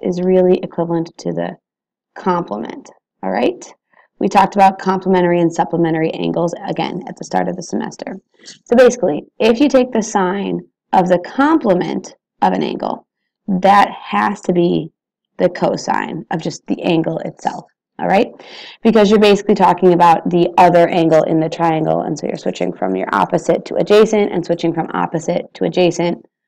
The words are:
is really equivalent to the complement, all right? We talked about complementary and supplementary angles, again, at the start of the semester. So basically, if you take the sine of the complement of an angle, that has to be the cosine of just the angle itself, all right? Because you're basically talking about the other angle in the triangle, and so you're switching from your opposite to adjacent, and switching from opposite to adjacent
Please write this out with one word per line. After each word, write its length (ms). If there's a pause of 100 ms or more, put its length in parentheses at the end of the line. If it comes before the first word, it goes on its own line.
is 180
really 440
equivalent 540
to 140
the 240 (600)
complement, 760 (320)
all 80
right? 340 (540)
We 100
talked 280
about 240
complementary 600
and 140
supplementary 560
angles, 420 (140)
again, 400
at 100
the 80
start 220
of 80
the 80
semester. 540 (480)
So 100
basically, 480 (160)
if 220
you 80
take 240
the 100
sine 600 (300)
of 160
the 120
complement 960 (260)
of 120
an 100
angle, 420 (400)
that 460
has 500
to 100
be 380 (480)
the 100
cosine 840
of 100
just 240
the 160
angle 380
itself, 460 (340)
all 80
right? 240 (500)
Because 260
you're 120
basically 340
talking 380
about 360
the 200 (100)
other 300
angle 340
in 160
the 100
triangle, 520
and 180
so 80
you're 100
switching 360
from 240
your 160
opposite 540
to 100
adjacent, 560
and 120
switching 300
from 180
opposite 640
to 100
adjacent 640 (220)